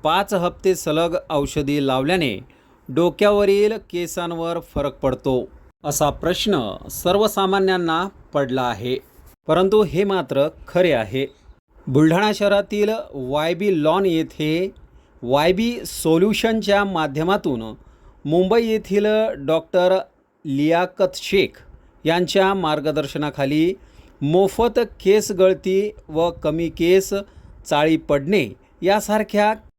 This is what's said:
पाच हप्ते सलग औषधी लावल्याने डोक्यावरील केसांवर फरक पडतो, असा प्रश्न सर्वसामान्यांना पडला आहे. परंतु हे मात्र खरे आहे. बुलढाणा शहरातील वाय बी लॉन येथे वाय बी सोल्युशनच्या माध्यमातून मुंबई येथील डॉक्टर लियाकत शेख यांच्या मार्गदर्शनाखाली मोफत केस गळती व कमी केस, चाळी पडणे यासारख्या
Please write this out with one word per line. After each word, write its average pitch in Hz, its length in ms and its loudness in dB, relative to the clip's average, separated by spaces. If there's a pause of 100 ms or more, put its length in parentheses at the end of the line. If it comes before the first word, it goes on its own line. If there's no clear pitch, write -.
पाच 180 300 -2
हप्ते 180 420 0
सलग 165 400 -2 (140)
औषधी 143 580 -2
लावल्याने 135 460 0 (560)
डोक्यावरील 202 840 2 (180)
केसांवर 170 680 -6 (140)
फरक 143 200 -4
पडतो, 131 420 -2 (480)
असा 147 260 0
प्रश्न 175 500 -2 (320)
सर्वसामान्यांना 190 1120 0 (280)
पडला 131 280 -2
आहे. 123 340 -4 (520)
परंतु 190 360 4
हे 165 200 0
मात्र 165 440 0 (200)
खरे 175 240 2
आहे. 120 340 -2 (600)
बुलढाणा 160 480 4
शहरातील 202 540 0 (240)
वाय 143 400 -2
बी 180 300 0
लॉन 175 220 2
येथे 160 460 -2 (720)
वाय 143 300 2
बी 226 180 0 (140)
सोल्युशनच्या 202 960 2
माध्यमातून 165 800 -2 (640)
मुंबई 185 400 2
येथील 214 400 0 (400)
डॉक्टर 180 520 2 (480)
लियाकत 170 680 0
शेख - 460 -2 (440)
यांच्या 180 480 2
मार्गदर्शनाखाली 151 1200 -2 (480)
मोफत 190 580 2 (200)
केस 202 320 2
गळती 190 600 2 (160)
व 160 220 0 (140)
कमी 160 260 -2
केस, 185 440 2 (520)
चाळी 156 320 2
पडणे 151 500 0 (340)
यासारख्या 208 720 0 (260)